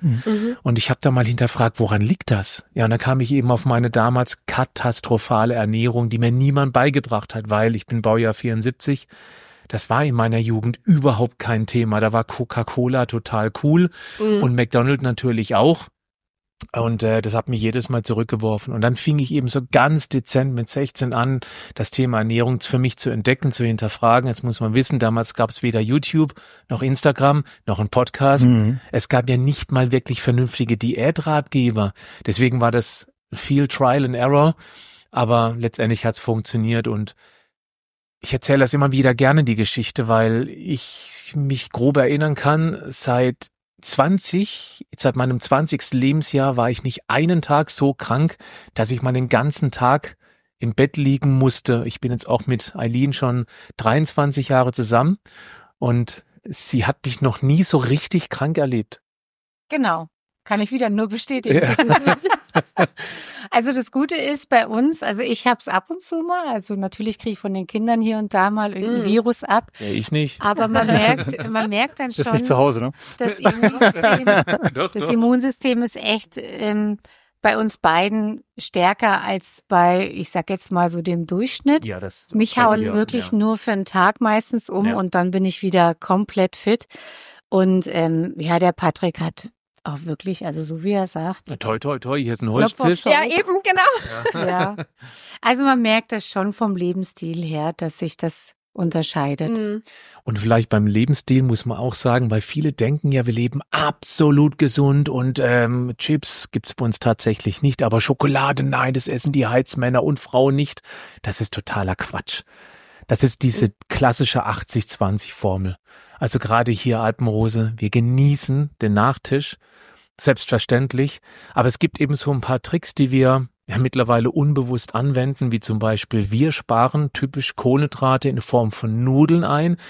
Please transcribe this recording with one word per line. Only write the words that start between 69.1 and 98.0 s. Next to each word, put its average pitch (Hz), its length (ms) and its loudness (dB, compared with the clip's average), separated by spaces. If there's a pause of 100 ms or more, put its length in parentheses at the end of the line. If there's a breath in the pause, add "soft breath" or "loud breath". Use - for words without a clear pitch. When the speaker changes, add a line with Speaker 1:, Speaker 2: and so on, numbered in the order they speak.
Speaker 4:
ab. 220 340 0
Speaker 3:
Ja, 110 80 -8
ich 107 240 -4
nicht. 151 320 -4
Speaker 4:
Aber 208 240 0
man 220 200 0
merkt, 226 640 0
man 220 220 -2
merkt 233 300 -2
dann 262 80 -4
Speaker 1:
Ist 156 160 -6
Speaker 4:
schon, 233 80 0
Speaker 1:
nicht 240 140 0
zu 135 100 2
Hause, 127 240 4
ne? 127 120 -4 (260 loud breath)
Speaker 4:
das 226 200 -4
Immunsystem, 220 880 2
Speaker 3:
<laughs> 202 500 2
Doch, 160 160 -2
Speaker 4:
das 208 140 -6
Speaker 3:
doch. 165 60 0
Speaker 4:
Immunsystem 240 720 2
ist 240 140 -6
echt, - 420 -6
ähm, 208 600 -4 (420 soft breath)
bei 208 160 2
uns 214 220 -4
beiden 208 640 0 (160)
stärker 196 640 0
als - 460 -8
bei, 180 440 4
ich 180 180 -10
sag 170 200 -6
jetzt 190 220 -8
mal 175 160 2
so 170 140 -4
dem 170 240 -4
Durchschnitt. 254 580 0
Speaker 3:
Ja, 95 160 -8
das - 340 -12
Speaker 4:
Mich 214 220 2
Speaker 3:
bei 240 80 6
Speaker 4:
haut's 214 220 4
Speaker 3:
dir, 208 80 -2
Speaker 4:
wirklich 220 360 -2
Speaker 3:
ja. 220 80 0
Speaker 4:
nur 214 200 0
für - 140 -4
einen 196 120 -2
Tag 190 360 0
meistens 220 480 0
um 202 180 0
Speaker 3:
Ja. 226 100 0
Speaker 4:
und 185 180 -4
dann 180 160 0
bin 190 140 0
ich 185 180 -4
wieder 175 320 4
komplett 190 640 -2
fit. - 300 -2 (640 loud breath)
Und, 190 380 2
ähm, 165 520 0
ja, 170 200 0
der 175 140 4
Patrick - 480 -2
hat 165 300 -8 (380)
auch 147 140 -10
wirklich, 170 420 -8
also 156 200 -6
so 160 180 -10
wie 196 80 -2
er 196 160 -2
sagt. 175 400 -8
Speaker 3:
Na, - 80 -10
toi, 110 240 -4
toi, 139 220 -4
toi, 139 200 -4
hier 117 120 -4
ist 113 100 -6
ein 113 60 -4
Speaker 4:
Klopf 170 320 0
auf 254 60 2
Speaker 3:
Holztisch. 175 260 2
Speaker 2:
Ja, 202 80 4
Speaker 4:
Holz. 311 180 0
Speaker 2:
eben, 381 240 0
genau. 415 800 0
Speaker 3:
Ja. 180 40 -2
Speaker 4:
Ja. 202 280 -2 (640 loud breath)
Also 254 220 2
man 269 180 4
merkt 220 300 0
das 220 160 -6
schon 196 260 -4
vom 208 220 -2
Lebensstil 175 640 -4
her, 160 360 -4
dass 160 240 -8